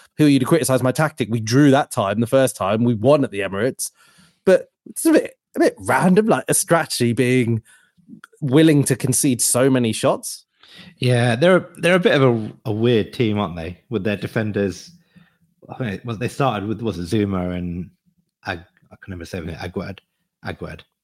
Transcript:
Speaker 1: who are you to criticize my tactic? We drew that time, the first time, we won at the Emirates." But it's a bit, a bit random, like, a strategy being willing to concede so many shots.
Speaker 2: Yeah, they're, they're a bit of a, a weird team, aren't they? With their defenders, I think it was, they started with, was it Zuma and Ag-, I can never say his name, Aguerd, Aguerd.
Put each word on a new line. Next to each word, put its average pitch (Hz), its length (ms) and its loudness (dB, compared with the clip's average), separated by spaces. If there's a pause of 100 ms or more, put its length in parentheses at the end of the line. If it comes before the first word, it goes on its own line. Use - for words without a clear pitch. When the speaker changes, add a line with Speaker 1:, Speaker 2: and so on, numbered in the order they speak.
(180)
Speaker 1:
who 151 80 4
are - 20 6
you 139 100 4
to 127 60 0
criticize 127 380 0
my 127 100 2
tactic? 143 380 -2
We 117 100 -2
drew 127 300 4
that 139 200 2
time, 104 300 -2
the 117 60 0
first 131 280 2
time, 104 300 -2
we 120 100 2
won 135 300 2
at - 60 -8
the 98 100 -8
Emirates." 98 520 -6 (520)
But - 260 4 (140)
it's - 220 -6
a 330 60 4
bit, - 260 0 (180)
a - 40 -2
bit 320 180 2
random, 165 480 2
like, 165 220 2
a 151 60 0
strategy 143 600 0
being 123 480 0 (800)
willing 147 420 4
to 127 120 0
concede 127 440 0
so 131 300 2
many 123 220 0
shots. 175 500 -2 (560)
Speaker 2:
Yeah, 123 380 2
they're, 175 420 2
they're 170 160 2
a 185 60 4
bit 175 200 4
of - 20 4
a, 117 300 2 (140)
a 110 60 -4
weird 110 420 0
team, 107 240 0
aren't 87 180 -4
they? 82 320 -10
With 104 160 -6
their 104 120 -2
defenders, 101 760 -4 (800)
I - 60 -16
think 107 180 -8
it - 100 -14
was, 117 140 -8
they 117 100 -6
started 107 400 -4
with, 110 140 -6
was 104 160 -6
it 87 80 -8
Zuma 98 440 -2
and 90 400 -8 (540)
Ag-, 90 160 -8 (320)
I - 80 -20
can - 120 -16
never 87 120 -12
say 92 140 -12
his 82 80 -10
name, 85 100 -10
Aguerd, 90 440 -12 (440)
Aguerd. 82 360 -12 (240)